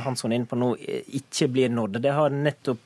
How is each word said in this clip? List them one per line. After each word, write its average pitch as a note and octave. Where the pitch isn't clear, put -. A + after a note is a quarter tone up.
Hansson B2
er A#2
inne A#2+
på B2
nå, B2
eh, -
ikke C#3
blir B2+
nådd. A#2
Det C#3
har D3
nettopp, C#3+